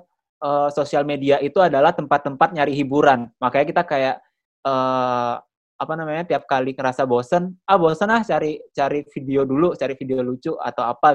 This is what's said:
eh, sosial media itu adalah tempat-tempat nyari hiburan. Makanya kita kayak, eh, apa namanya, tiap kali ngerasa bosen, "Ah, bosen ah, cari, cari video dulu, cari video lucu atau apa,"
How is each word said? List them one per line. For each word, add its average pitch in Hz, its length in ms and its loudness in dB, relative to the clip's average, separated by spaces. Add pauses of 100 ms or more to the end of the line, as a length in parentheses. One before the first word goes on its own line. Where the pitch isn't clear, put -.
(400)
eh, 143 320 0
sosial 143 320 -2
media 143 400 0
itu 143 160 0
adalah 156 320 4
tempat-tempat 147 640 0
nyari 147 240 0
hiburan. 135 480 2 (160)
Makanya 139 240 2
kita 170 160 0
kayak, 135 320 -2 (480)
eh, 127 680 -2 (420)
apa 151 240 -8
namanya, 160 240 -6
tiap 156 240 -2
kali 131 240 0
ngerasa 131 320 -2
bosen, 175 640 0
"Ah, 196 80 4
bosen 165 320 2
ah, 226 160 2
cari, 156 480 -4
cari 143 400 -2
video 139 320 -2
dulu, 147 320 2
cari 135 240 -4
video 131 240 -2
lucu 127 320 -6
atau 120 320 -6
apa," 147 280 4